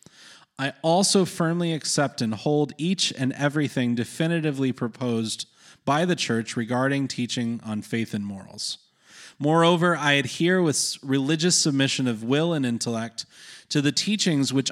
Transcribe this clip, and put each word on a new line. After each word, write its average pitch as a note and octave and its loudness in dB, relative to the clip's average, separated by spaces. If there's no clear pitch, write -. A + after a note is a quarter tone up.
"I C#3 -4
also F#3 4
firmly E3+ -2
accept - -2
and A2 -2
hold D3 0
each F3 -2
and C3 -2
everything C#3 0
definitively D3 -2
proposed A#2 -4
by D3+ 2
the F3+ 0
church A2+ -4
regarding B2+ 0
teaching A#2+ -4
on G#2+ -6
faith A2+ -4
and G#2+ -4
morals. G2 -10
Moreover, E3 4
I C#3+ 2
adhere E3 2
with D#3 2
s-, - -4
religious C#3+ 2
submission C3+ 2
of A2+ -2
will D3+ 2
and C#3+ 0
intellect A#2 -4
to D3+ 2
the C#3 2
teachings D3+ 0
which C3 2